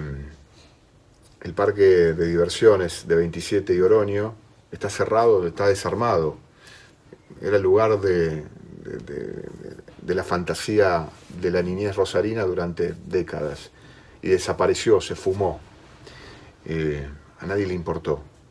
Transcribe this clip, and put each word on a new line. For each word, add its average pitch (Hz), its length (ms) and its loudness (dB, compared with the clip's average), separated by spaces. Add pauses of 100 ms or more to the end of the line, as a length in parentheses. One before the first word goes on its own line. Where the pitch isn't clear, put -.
(1400)
el 87 140 -10
parque 95 580 6
de 85 160 0
diversiones 85 800 2
de 82 80 4
veintisiete 87 580 0
y 90 60 2
Oroño 104 560 2 (340)
está 104 180 -8
cerrado, 107 560 2
está 85 220 -2
desarmado. 95 680 0 (1040)
Era 101 160 0
el 98 60 2
lugar 104 380 4
de, 82 440 0 (400)
de, - 140 -12
de, - 500 -12 (540)
de 87 120 -4
la 82 100 -2
fantasía 87 840 0 (320)
de 90 100 0
la 87 120 2
niñez 95 340 -4
rosarina 101 460 0
durante 87 520 -2 (120)
décadas. 78 640 -6 (500)
Y - 80 -6
desapareció, 92 720 2
se 92 140 -6
fumó. 95 460 -2 (1080)
Eh, 76 420 -4 (300)
a 78 80 -14
nadie 98 200 -2
le 92 60 -4
importó. 82 500 -4 (280)